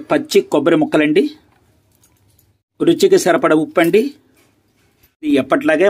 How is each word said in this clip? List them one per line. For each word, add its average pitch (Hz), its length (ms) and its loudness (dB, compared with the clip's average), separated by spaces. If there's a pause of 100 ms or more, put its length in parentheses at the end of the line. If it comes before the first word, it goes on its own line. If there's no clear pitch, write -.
(120)
పచ్చి 151 280 0 (140)
కొబ్బరి 156 300 2
ముక్కలండి, 151 400 0 (1600)
రుచికి 180 460 2
సరిపడ 165 280 0 (100)
ఉప్పు 151 200 -4
అండి. 180 200 2 (1200)
ఇది 151 180 -2
ఎప్పట్లాగే 156 480 0